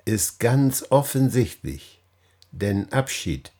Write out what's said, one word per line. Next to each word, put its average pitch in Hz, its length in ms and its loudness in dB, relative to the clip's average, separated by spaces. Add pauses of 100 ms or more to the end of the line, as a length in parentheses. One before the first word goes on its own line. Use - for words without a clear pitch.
ist - 340 -2
ganz 135 520 2
offensichtlich, 127 1120 0 (500)
denn 101 400 -2
Abschied 92 680 -4